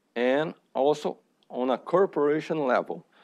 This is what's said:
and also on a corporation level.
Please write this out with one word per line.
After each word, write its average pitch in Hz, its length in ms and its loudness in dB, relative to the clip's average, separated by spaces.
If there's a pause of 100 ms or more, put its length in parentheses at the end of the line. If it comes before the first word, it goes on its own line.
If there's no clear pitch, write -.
(160)
and 135 380 0 (200)
also 151 440 0 (320)
on 127 220 -2
a 113 60 2
corporation 156 880 0
level. 90 400 -2 (180)